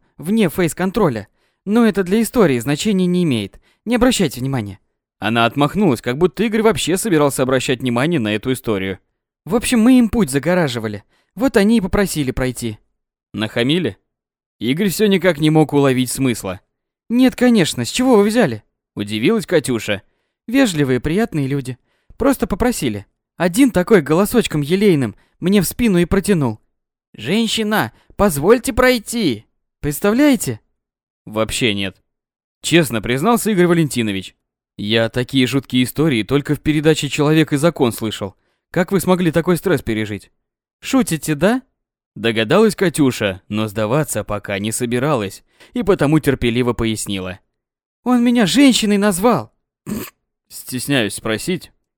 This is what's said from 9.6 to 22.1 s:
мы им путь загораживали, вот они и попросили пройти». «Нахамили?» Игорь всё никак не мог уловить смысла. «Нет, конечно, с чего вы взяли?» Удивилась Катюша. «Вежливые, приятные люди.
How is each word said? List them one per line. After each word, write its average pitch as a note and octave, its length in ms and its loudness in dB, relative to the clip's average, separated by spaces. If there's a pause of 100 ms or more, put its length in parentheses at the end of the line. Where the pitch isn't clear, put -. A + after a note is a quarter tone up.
мы B3+ 200 6
им A#3 100 4
путь F#3+ 220 0
загораживали, B2+ 760 -2 (320)
вот A#3+ 200 -2
они G#3+ 200 4
и A3+ 40 2
попросили F3 520 -2
пройти». B2 460 -6 (540)
«Нахамили?» A#2+ 640 -2 (600)
Игорь D#3+ 320 0
всё G#3+ 160 0
никак F3+ 320 2
не D#3 120 2
мог D#3 220 4
уловить C3 380 2
смысла. G#2 500 -4 (480)
«Нет, B3 260 4
конечно, G#3+ 500 2
с A2+ 60 -6
чего B3+ 260 2
вы G3+ 80 6
взяли?» G#3 380 0 (320)
Удивилась A2 520 -2
Катюша. A2+ 560 -2 (440)
«Вежливые, D#3+ 540 2
приятные D#3 480 -2
люди. C3 300 -8 (380)